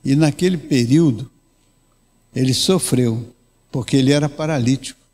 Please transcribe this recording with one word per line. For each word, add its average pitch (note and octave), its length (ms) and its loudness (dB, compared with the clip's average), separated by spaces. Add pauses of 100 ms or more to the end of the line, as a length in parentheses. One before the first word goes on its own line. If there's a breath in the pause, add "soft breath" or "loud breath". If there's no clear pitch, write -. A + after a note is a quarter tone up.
E C3+ 100 0
naquele D#3+ 440 0
período, C3 720 0 (1040)
ele C3 180 0
sofreu, B2 840 0 (380)
porque C#3 240 -2
ele C3+ 160 4
era D3 160 2
paralítico. C#3 720 -4 (140)